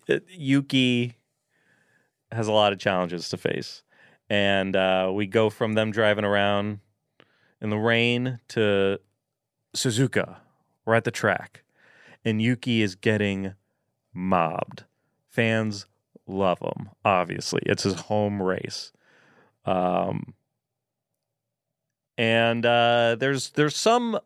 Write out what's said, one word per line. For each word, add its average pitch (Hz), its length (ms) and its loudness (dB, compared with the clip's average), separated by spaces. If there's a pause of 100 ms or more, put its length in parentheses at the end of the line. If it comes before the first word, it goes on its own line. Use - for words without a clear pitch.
uh, 143 100 2 (100)
Yuki 135 880 0 (1120)
has 113 160 -4
a 107 40 0
lot 107 220 4
of 98 60 -8
challenges 90 500 -2
to - 80 -4
face. - 440 -8 (480)
And, 98 460 0
uh, 95 380 2
we 104 140 -4
go 110 220 2
from 107 240 -2
them 110 180 0
driving 104 340 2
around 101 540 0 (840)
in 107 80 -4
the 107 80 0
rain 120 640 0 (100)
to 98 500 2 (760)
Suzuka. 117 640 -2 (480)
We're 113 100 4
at 113 100 2
the 120 60 -2
track. - 520 -2 (600)
And 110 180 0
Yuki 117 400 0
is 98 140 0
getting 101 580 0 (600)
mobbed. 90 720 -2 (460)
Fans 110 580 -2 (400)
love 95 320 0
him, 50 300 -8 (140)
obviously. 92 600 0
It's - 180 0
his 98 120 0
home 104 460 -2
race. - 500 -6 (760)
Um, 90 680 -2 (1800)
and, 117 480 2
uh, 120 540 4
there's, 135 320 -2
there's 151 240 0
some 233 500 0